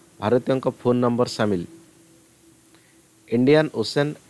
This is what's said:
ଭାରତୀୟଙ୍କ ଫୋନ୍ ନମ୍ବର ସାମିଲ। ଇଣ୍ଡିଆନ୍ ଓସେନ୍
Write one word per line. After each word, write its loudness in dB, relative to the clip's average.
ଭାରତୀୟଙ୍କ 0
ଫୋନ୍ 0
ନମ୍ବର 0
ସାମିଲ। -2
ଇଣ୍ଡିଆନ୍ 4
ଓସେନ୍ -2